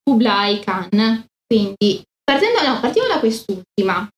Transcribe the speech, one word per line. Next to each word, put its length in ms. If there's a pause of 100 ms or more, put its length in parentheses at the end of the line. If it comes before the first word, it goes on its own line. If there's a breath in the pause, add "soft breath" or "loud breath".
Kublai 600
Khan. 600 (220)
Quindi, 560 (220)
partendo, 440
no, 120
partiamo 280
da 120
quest'ultima. 1000